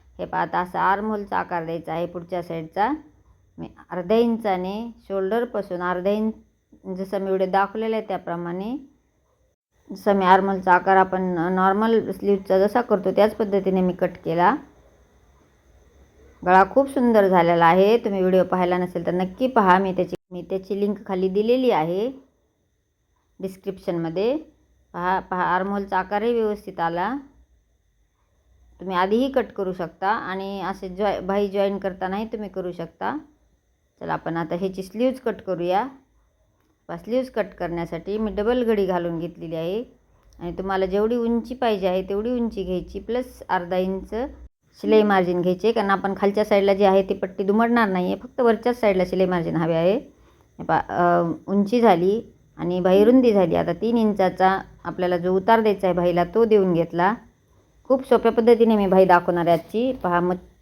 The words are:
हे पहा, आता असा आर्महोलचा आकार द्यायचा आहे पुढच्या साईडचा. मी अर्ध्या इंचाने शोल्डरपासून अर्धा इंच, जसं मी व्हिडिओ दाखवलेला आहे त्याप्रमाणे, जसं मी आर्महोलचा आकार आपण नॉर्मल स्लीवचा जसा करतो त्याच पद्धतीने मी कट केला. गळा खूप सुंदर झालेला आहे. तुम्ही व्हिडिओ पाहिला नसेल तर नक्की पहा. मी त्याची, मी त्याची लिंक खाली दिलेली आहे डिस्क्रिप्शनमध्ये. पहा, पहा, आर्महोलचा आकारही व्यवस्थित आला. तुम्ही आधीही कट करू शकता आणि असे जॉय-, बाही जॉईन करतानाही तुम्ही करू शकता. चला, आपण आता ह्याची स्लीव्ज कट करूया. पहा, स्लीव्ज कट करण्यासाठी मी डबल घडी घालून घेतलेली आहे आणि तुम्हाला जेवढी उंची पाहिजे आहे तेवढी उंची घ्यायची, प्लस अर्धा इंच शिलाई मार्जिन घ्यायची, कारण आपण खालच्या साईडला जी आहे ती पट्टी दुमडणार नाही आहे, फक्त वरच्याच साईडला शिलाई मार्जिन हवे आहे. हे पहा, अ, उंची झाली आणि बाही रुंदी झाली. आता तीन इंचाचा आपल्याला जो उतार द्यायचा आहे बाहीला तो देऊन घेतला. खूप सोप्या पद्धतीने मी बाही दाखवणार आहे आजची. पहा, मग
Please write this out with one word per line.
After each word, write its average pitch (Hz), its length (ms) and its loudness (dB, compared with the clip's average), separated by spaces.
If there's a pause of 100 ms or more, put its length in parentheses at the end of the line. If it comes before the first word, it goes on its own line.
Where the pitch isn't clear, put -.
(180)
हे - 60 -8
पहा, - 160 -4
आता 170 200 -4
असा 180 200 -6
आर्महोलचा 202 580 -2
आकार 170 260 -6
द्यायचा 165 280 -8
आहे 170 140 -4
पुढच्या 175 360 -10
साईडचा. 170 500 -4 (680)
मी 165 100 -12 (220)
अर्ध्या 180 280 -2
इंचाने 220 760 -2 (140)
शोल्डरपासून 196 720 -4
अर्धा 180 280 -2
इंच, 214 240 -2 (640)
जसं 190 220 -6
मी 196 80 -4
व्हिडिओ 190 200 0
दाखवलेला 196 500 -2
आहे 214 120 -6
त्याप्रमाणे, 180 680 -6 (1160)
जसं 190 200 -2
मी 196 120 2
आर्महोलचा 185 480 2
आकार 185 240 4
आपण 185 260 2 (300)
नॉर्मल 196 580 2
स्लीवचा 190 480 0
जसा 202 220 2
करतो 202 300 0
त्याच 202 240 2
पद्धतीने 190 460 0
मी 180 120 2
कट 180 180 -2 (140)
केला. 175 320 2 (1900)
गळा 185 240 8
खूप 269 180 2
सुंदर 233 400 4
झालेला 170 380 4
आहे. 196 300 6
तुम्ही 202 240 -2
व्हिडिओ 185 240 4
पाहिला 180 340 0
नसेल 180 280 -4
तर 175 80 -2
नक्की 185 320 -4
पहा. 196 320 4
मी 190 140 -2
त्याची, 180 220 -4 (180)
मी 180 100 -12
त्याची 190 380 -6
लिंक 202 260 -4
खाली 190 220 -2
दिलेली 233 420 2
आहे 185 420 0 (1300)
डिस्क्रिप्शनमध्ये. 190 960 -4 (560)
पहा, 180 280 -2
पहा, 185 220 -4
आर्महोलचा 190 560 -2
आकारही 208 340 -2
व्यवस्थित 208 480 -4
आला. 175 340 -2 (1700)
तुम्ही 185 160 -6
आधीही 220 360 2
कट 262 140 0 (100)
करू 185 160 -4
शकता 185 360 -6
आणि 190 520 -6
असे 190 280 -8
जॉय-, 190 320 -2
बाही 196 280 -2
जॉईन 196 300 -2
करतानाही 190 480 -6
तुम्ही 214 220 -10
करू 180 240 -8
शकता. 190 460 -8 (840)
चला, 165 120 -6
आपण 165 240 -6
आता 165 180 -6
ह्याची 190 280 -6
स्लीव्ज 247 380 -4
कट 220 140 -4 (120)
करूया. 185 420 -2 (1000)
पहा, 170 80 -10
स्लीव्ज 247 320 -4
कट 214 180 -4 (120)
करण्यासाठी 170 600 -6
मी 220 120 -4
डबल 226 340 -2
घडी 202 220 0
घालून 175 320 -2
घेतलेली 165 380 -10
आहे 185 280 -6 (560)
आणि 175 120 -10
तुम्हाला 190 340 -2
जेवढी 208 300 0
उंची 233 380 -2
पाहिजे 208 340 -2
आहे 185 140 0
तेवढी 202 280 -4
उंची 220 340 -4
घ्यायची, 180 360 -6
प्लस 247 480 -8
अर्धा 180 280 -2
इंच 190 380 -4 (680)
शिलाई 214 200 4
मार्जिन 185 380 2
घ्यायची, 185 320 0
कारण 202 180 0
आपण 196 260 0
खालच्या 202 280 2
साईडला 202 300 4
जी 202 100 2
आहे 190 180 6
ती 190 120 -2
पट्टी 190 300 -6
दुमडणार 226 440 2
नाही 180 180 -2
आहे, 190 160 -2
फक्त - 180 -10
वरच्याच 240 400 2
साईडला 190 260 2
शिलाई 185 200 2
मार्जिन 170 300 -2
हवे 165 180 0
आहे. 175 220 2 (600)
हे 160 60 -10
पहा, 160 140 2
अ, 175 540 0 (140)
उंची 202 340 0
झाली 202 420 4 (340)
आणि 175 240 -4
बाही 190 240 6
रुंदी 247 280 6
झाली. 175 240 2
आता 170 160 0
तीन 226 260 -2
इंचाचा 190 640 2 (240)
आपल्याला 180 320 -2
जो 180 200 0
उतार 226 240 4
द्यायचा 196 260 0
आहे 180 100 2
बाहीला 175 280 2
तो 220 200 2
देऊन 196 300 4
घेतला. 170 400 0 (720)
खूप 269 240 0
सोप्या 226 240 4
पद्धतीने 226 440 4
मी 202 100 2
बाही 190 180 6
दाखवणार 175 420 4
आहे 170 120 4
आजची. 214 340 -4
पहा, 175 280 -2
मग 180 160 0 (260)